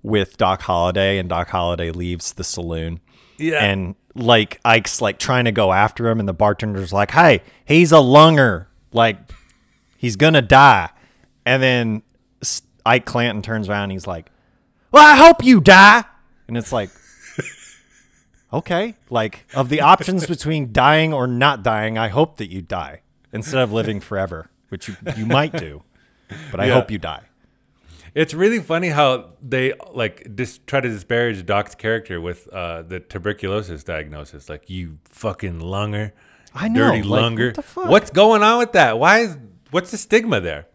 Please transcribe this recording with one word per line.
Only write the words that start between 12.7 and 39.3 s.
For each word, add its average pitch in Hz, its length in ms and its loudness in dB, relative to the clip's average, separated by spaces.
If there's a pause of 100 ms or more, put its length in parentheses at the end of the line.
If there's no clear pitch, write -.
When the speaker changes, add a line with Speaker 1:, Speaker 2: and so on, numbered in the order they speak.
Speaker 1:
Ike 120 200 2
Clanton 117 380 -6
turns 110 260 -8
around 101 160 -4
and 98 80 -8
he's 92 140 -12
like, 87 240 -14 (600)
"Well, 302 160 10
I 294 100 10
hope 311 280 8
you 247 160 8
die." 202 440 8 (440)
And 117 80 -8
it's 113 160 -8
like, 104 180 -6 (800)
<laughs> - 840 -20
okay, 185 420 -6 (160)
like, 110 420 -6
of 135 160 -4
the 147 140 -2
options 170 440 2
Speaker 2:
<laughs> - 20 -10
Speaker 1:
between 151 440 -6
dying 156 400 2
or 131 140 -4
not 123 380 -2
dying, 110 340 -2
I 113 100 -4
hope 143 300 -2
that 101 120 -12
you 92 120 -12
die 80 400 -12 (300)
instead 110 280 -6
of 120 120 0
living 107 280 -4
forever, 90 480 -8 (220)
which - 180 -14
you, 95 80 -16 (200)
you 110 100 -8
might 139 260 -2
do, 80 300 -12 (680)
but 92 80 -8
I 104 60 -2
Speaker 2:
Yeah. 123 80 0
Speaker 1:
hope 107 160 0
you 104 80 -8
die. 80 260 -12 (920)
Speaker 2:
It's 156 180 -4
really 202 280 -2
funny 170 300 -4
how 139 400 -2 (120)
they, 131 300 -4 (200)
like, 113 440 -10
dis-, 123 320 -10
try 139 120 -2
to 127 80 -6
disparage 110 560 -6
Doc's 101 300 -4
character 110 460 -8
with, 87 320 -14
uh, 85 300 -12
the 87 180 -14
tuberculosis 95 840 -10
diagnosis. 76 640 -14
Like, 78 220 -18
"You 85 280 -14 (120)
fucking 95 480 -10
lunger, 104 560 -8 (400)
Speaker 1:
I 214 140 -6
know, 233 240 0
Speaker 2:
dirty 123 100 -4
Speaker 1:
like, 101 200 -2
Speaker 2:
lunger." 117 260 -2
Speaker 1:
what 113 80 -8
the 294 60 -12
fuck? 370 280 -10
Speaker 2:
What's 196 220 2
going 208 320 4
on 226 160 2
with 233 120 -4
that? 123 280 2
Why 190 180 4
is, 202 180 -4 (360)